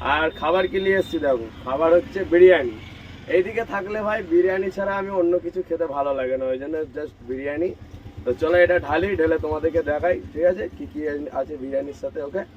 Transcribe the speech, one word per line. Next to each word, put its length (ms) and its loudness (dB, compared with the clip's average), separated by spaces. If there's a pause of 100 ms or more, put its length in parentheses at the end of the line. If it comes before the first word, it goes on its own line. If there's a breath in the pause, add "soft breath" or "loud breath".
(160)
আর 120 2 (140)
খাবার 300 2
কি 140 0
নিয়ে 160 4
এসেছি 240 -4
দেখো, 220 0 (180)
খাবার 320 2
হচ্ছে 220 -2 (120)
বিরিয়ানি। 440 8 (600)
এইদিকে 280 0 (100)
থাকলে 340 -4
ভাই, 120 -2 (120)
বিরিয়ানি 460 2
ছাড়া 240 -2
আমি 100 -6 (100)
অন্য 120 2 (120)
কিছু 220 -6
খেতে 180 -2 (100)
ভালো 240 -2
লাগে 200 -2
না, 140 -4
ওই 80 -4
জন্য 140 -6 (200)
just 200 -10 (140)
বিরিয়ানি। 400 -4 (540)
তো 60 -2 (120)
চলো, 140 2 (100)
এটা 120 2 (100)
ঢালি, 220 0 (100)
ঢেলে 260 4
তোমাদেরকে 440 0
দেখাই, 260 0 (180)
ঠিক 180 0
আছে, 120 -4 (120)
কি 160 -12
কি 100 -8 (380)
আছে 220 -6
বিরিয়ানির 420 -6
সাথে, 240 -8
ওকে? 140 -6 (160)